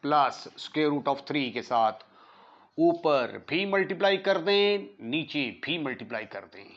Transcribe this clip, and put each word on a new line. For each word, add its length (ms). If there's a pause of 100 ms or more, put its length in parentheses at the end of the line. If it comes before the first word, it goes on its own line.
plus 320 (200)
square 340
root 220
of 60 (120)
three 240
के 80
साथ 420 (720)
ऊपर 580 (120)
भी 240
मल्टीप्लाई 440 (120)
कर 100
दें, 480 (240)
नीचे 320 (220)
भी 180
मल्टीप्लाई 500
कर 120 (100)
दें। 220